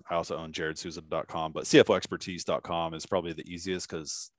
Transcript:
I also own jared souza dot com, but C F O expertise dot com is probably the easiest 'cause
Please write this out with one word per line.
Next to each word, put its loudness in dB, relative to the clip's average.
I -4
also 0
own -8
jared -4
souza -10
dot -4
com, -4
but -6
C 10
F 10
O 6
expertise -4
dot 0
com -2
is -8
probably 0
the -10
easiest -4
'cause -8